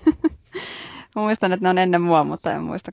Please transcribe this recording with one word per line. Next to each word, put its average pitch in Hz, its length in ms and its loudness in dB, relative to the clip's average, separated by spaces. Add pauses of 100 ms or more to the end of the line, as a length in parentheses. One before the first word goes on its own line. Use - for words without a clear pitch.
(1160)
Mä 214 80 -2
muistan, 214 300 0
että 185 120 -2
ne 180 60 4
on 185 80 4
ennen 180 240 4
mua, 165 220 4
mutta 151 280 -4
en 147 100 -4
muista 160 300 -8